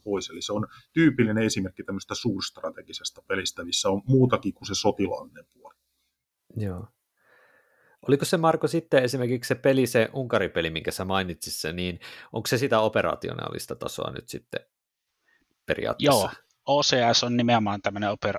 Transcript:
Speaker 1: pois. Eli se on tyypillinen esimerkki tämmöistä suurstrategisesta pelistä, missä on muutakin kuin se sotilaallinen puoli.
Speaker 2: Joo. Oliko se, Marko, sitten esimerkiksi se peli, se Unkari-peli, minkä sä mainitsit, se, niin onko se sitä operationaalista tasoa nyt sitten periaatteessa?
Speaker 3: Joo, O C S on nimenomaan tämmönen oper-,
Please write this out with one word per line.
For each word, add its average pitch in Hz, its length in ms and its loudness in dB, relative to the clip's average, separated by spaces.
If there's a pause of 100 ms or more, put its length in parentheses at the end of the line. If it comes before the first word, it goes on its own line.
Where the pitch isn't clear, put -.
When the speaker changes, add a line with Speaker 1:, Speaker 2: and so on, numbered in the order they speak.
Speaker 1:
pois. 98 260 -4
Eli 82 120 -12
se - 100 -6
on 107 140 -2 (260)
tyypillinen 120 520 4
esimerkki 101 380 -2
tämmöistä 98 320 -8
suurstrategisesta - 1120 -8
pelistä, 92 360 -4
missä 87 260 0
on 98 160 0
muutakin 127 480 4
kuin - 120 -16
se 101 80 -4
sotilaallinen - 720 -2 (100)
puoli. - 200 -20 (800)
Speaker 2:
Joo. 98 320 -6 (1200)
Oliko 139 160 4
se, - 120 0
Marko, 160 300 2
sitten 143 380 2
esimerkiksi 123 440 -2
se 127 60 2
peli, 135 320 4
se 113 260 2
Unkari-peli, 95 580 0
minkä 80 200 -4
sä - 140 -6
mainitsit, 92 500 -4
se, 80 180 -6
niin 90 280 -6 (320)
onko 113 140 -6
se 127 120 2
sitä 117 220 2
operationaalista 87 960 -2
tasoa - 340 -6
nyt - 180 -14
sitten - 320 -10 (1080)
periaatteessa? - 540 2
Speaker 3:
Joo, 92 100 0 (360)
O 143 160 2
C - 140 2 (160)
S 120 120 2
on 120 120 0
nimenomaan 110 460 2
tämmönen 101 280 -2
oper-, 104 280 -2